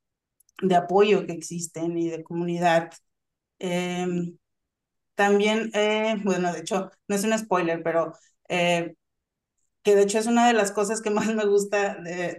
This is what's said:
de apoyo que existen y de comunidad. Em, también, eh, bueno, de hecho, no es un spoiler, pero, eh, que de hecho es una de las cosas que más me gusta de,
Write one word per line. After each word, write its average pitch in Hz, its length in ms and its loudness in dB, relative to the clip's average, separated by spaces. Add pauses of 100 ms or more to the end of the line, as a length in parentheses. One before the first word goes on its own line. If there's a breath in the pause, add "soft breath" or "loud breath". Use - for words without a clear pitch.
(640)
de 180 140 4
apoyo 190 500 4
que 175 60 -6
existen 170 640 -8
y 170 100 -2
de 160 140 -10
comunidad. 170 720 0 (640)
Em, 180 800 -4 (800)
también, 214 580 2
eh, 214 500 0
bueno, 180 280 0
de 165 80 -6
hecho, 185 300 -4 (180)
no 202 80 -2
es 196 80 -2
un 220 140 0
spoiler, 170 440 -2
pero, 165 320 -2 (340 loud breath)
eh, 175 460 0 (880)
que 208 140 6
de 202 60 8
hecho 202 160 0
es 220 80 -2
una 233 220 4
de 233 60 4
las 202 180 2
cosas 214 300 -2
que 214 80 -2
más 208 240 0
me 214 120 -2
gusta 202 500 0
de, 170 420 -6